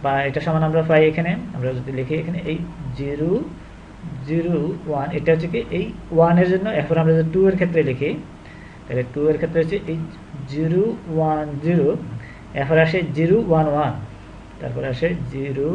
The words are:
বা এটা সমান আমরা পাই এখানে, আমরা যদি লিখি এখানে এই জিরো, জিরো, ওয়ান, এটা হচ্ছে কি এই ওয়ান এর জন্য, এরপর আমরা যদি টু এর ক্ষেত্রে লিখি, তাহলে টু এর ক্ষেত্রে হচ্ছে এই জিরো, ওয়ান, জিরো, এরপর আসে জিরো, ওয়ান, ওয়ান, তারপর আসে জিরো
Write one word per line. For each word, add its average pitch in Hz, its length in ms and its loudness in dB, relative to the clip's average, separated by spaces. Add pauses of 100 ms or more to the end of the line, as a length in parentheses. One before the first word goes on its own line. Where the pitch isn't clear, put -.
বা 139 100 0 (160)
এটা 139 160 -2
সমান 160 240 2
আমরা 160 200 2
পাই 156 120 8 (100)
এখানে, 165 200 0 (240)
আমরা 127 220 -2
যদি 135 220 -6
লিখি 131 220 -4
এখানে 170 180 -4 (120)
এই 160 60 -2 (400)
জিরো, 147 340 -2 (960)
জিরো, 165 300 0 (300)
ওয়ান, 147 200 -2 (100)
এটা 143 160 0
হচ্ছে 160 200 0
কি 233 60 0 (180)
এই 202 80 -2 (300)
ওয়ান 165 260 6
এর 180 120 6
জন্য, 190 140 0 (120)
এরপর 165 220 2
আমরা 160 160 6
যদি 160 160 2
টু 185 60 4 (100)
এর 185 100 2
ক্ষেত্রে 170 300 2
লিখি, 135 200 -2 (760)
তাহলে 127 180 -2 (100)
টু 147 160 -2
এর 151 100 2
ক্ষেত্রে 165 220 0
হচ্ছে 165 160 0 (140)
এই 160 80 -2 (520)
জিরো, 160 320 2 (320)
ওয়ান, 156 300 2 (200)
জিরো, 160 220 4 (720)
এরপর 143 260 2
আসে 170 140 0 (180)
জিরো, 170 200 4 (120)
ওয়ান, 160 240 4
ওয়ান, 143 200 0 (680)
তারপর 127 220 -6 (100)
আসে 160 140 -2 (260)
জিরো 139 420 -4